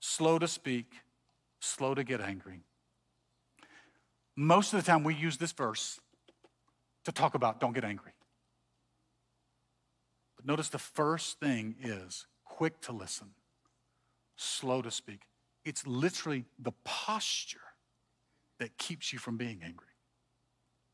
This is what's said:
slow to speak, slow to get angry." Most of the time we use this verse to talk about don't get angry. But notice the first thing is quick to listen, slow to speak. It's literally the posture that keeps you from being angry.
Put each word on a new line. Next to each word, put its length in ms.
slow 400
to 80
speak, 460
slow 340
to 80
get 180
angry." 420
Most 380
of 80
the 40
time 200
we 100
use 220
this 160
verse 480
to 80
talk 220
about 260
don't 140
get 100
angry. 300
But 100
notice 260
the 80
first 600
thing 420
is 460
quick 360
to 120
listen, 420
slow 480
to 80
speak. 380
It's 220
literally 600
the 140
posture 800
that 180
keeps 360
you 80
from 160
being 260
angry. 240